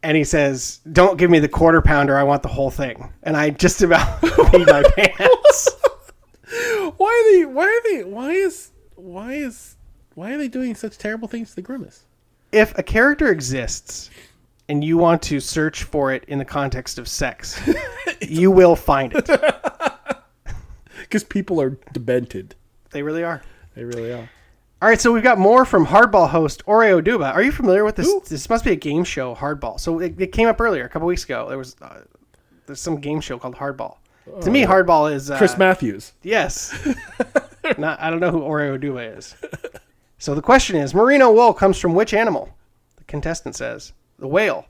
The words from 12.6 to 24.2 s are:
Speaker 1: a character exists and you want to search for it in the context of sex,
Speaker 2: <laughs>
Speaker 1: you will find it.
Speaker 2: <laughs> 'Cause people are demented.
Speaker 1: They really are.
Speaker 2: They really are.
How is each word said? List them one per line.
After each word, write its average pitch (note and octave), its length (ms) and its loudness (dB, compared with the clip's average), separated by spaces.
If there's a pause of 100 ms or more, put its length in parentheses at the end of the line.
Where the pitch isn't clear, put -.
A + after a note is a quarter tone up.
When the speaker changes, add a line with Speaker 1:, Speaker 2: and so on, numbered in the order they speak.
Speaker 1:
a - 60 -4
character C#4 480 2
exists C3 760 -8 (600)
and D3 140 -2
you E3 140 0
want E3 260 4
to C#3+ 160 -4
search D#3 440 -6
for C#3 280 -4
it C3 140 -8
in C#3+ 120 -8
the C#3 80 -6
context C3 540 -8
of A#2 80 -14
sex, - 520 -10 (360)
Speaker 2:
<laughs> - 260 -10
Speaker 1:
you E3+ 300 2
will F3+ 240 8
find C3+ 400 -2
it. - 200 -4
Speaker 2:
<laughs> - 40 2 (1700)
'Cause G#3 140 -4
people F#3+ 380 -4
are C#3 160 -4 (160)
demented. B2 640 -6 (360)
Speaker 1:
They C#3+ 120 -10
really D#3 200 -6
are. E3 180 -8 (340)
Speaker 2:
They A#2+ 80 -16
really A#2+ 280 -10
are. A#2 160 -14 (540)